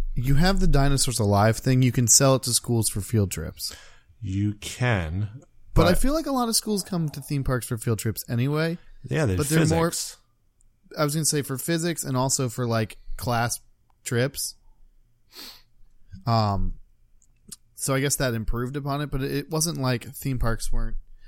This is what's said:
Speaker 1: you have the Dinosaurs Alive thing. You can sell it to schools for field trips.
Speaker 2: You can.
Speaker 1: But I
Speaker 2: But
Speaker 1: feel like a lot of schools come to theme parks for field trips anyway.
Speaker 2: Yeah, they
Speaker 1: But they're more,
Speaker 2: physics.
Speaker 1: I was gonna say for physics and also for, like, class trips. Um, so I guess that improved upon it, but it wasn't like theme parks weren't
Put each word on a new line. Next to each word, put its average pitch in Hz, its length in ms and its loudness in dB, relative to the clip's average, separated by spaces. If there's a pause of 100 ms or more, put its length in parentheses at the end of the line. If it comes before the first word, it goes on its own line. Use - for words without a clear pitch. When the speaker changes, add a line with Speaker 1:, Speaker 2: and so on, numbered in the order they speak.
(140)
Speaker 1:
you 131 220 2
have 185 240 4
the 185 60 4
Dinosaurs 139 520 4
Alive 104 400 4
thing. 131 240 2
You 123 100 4
can 123 140 2
sell 135 300 6
it - 80 -4
to 117 100 -2
schools 117 340 0
for 101 140 -4
field 101 280 2
trips. - 440 -10 (480)
Speaker 2:
You 101 320 -2
can. 104 880 -4 (320)
Speaker 1:
But 165 120 6
I 185 60 6
Speaker 2:
But - 60 4
Speaker 1:
feel 269 160 4
like 320 120 -2
a 277 60 -2
lot 247 160 0
of 220 80 0
schools 208 260 -2
come 165 280 -4
to 147 100 -12
theme 139 240 -4
parks 127 220 -2
for 123 100 -4
field 110 220 -2
trips - 280 -4
anyway. 147 520 -2 (240)
Speaker 2:
Yeah, 131 240 -2
they 95 100 0
Speaker 1:
But 143 120 -2
they're 160 180 4
more, 165 240 2
Speaker 2:
physics. - 260 -8 (800)
Speaker 1:
I 156 80 0
was 147 100 -2
gonna 156 120 -2
say 147 160 0
for 135 160 -6
physics 170 460 -2
and 135 120 -2
also 131 320 0
for, 123 180 -4
like, 113 300 -2 (220)
class 120 420 -2 (420)
trips. - 520 -2 (1700)
Um, 101 480 2 (1000)
so - 200 -2
I 135 60 0
guess 135 160 0
that 127 180 -2
improved 117 420 -2
upon 143 240 -4
it, 143 100 -6
but 131 120 -4
it 139 280 -4
wasn't 156 280 -2
like 127 360 -2
theme 135 240 -4
parks 117 340 0
weren't - 240 2 (320)